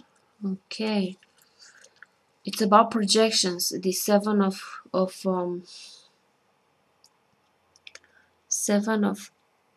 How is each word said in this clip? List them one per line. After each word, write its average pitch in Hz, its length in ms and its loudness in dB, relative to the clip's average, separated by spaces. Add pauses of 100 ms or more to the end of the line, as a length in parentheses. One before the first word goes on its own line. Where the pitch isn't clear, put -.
(440)
okay. 196 760 -4 (1300)
It's 196 180 -4
about 208 280 6
projections. 208 800 2
The 185 240 -2
seven 208 480 2
of, 190 220 0 (300)
of, 185 220 0 (120)
um, 180 380 -2 (2750)
seven 208 560 0
of 196 260 -2 (460)